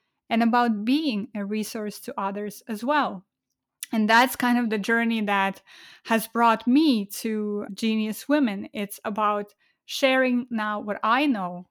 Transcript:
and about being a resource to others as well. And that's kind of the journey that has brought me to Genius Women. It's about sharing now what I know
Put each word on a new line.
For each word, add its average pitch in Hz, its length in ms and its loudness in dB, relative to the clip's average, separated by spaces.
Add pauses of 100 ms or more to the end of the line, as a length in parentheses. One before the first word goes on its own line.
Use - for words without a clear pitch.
(300)
and 233 140 2
about 233 420 2
being 254 500 0
a 202 100 -6
resource 214 560 -6
to - 180 -10
others 202 480 -6
as 214 160 -8
well. 240 400 0 (680)
And 214 180 2
that's 247 260 6
kind 240 220 2
of 240 120 0
the 214 100 0
journey 226 420 0
that 196 400 0 (440)
has 226 220 0
brought 233 400 2
me 247 380 4 (160)
to 208 520 -4
Genius 220 540 -4
Women. 233 460 0
It's 202 320 -8
about 208 480 -2 (320)
sharing 254 640 0
now 214 320 -4
what 208 220 -6
I 254 240 2
know 180 440 -4